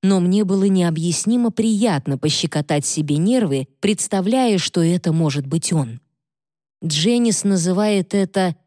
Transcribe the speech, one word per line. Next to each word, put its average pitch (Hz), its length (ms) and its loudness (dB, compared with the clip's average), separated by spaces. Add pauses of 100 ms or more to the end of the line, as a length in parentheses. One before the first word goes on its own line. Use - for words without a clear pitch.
Но 190 180 2
мне 190 240 2
было 190 200 0
необъяснимо 185 840 0
приятно 208 680 0
пощекотать 151 680 -2
себе 147 320 -2
нервы, 170 500 0 (120)
представляя, 208 760 0
что 170 260 -2
это 170 300 0
может 147 340 0
быть 160 280 -2
он. 123 260 -4 (840)
Дженнис 208 640 0
называет 196 720 0
это 190 420 0 (100)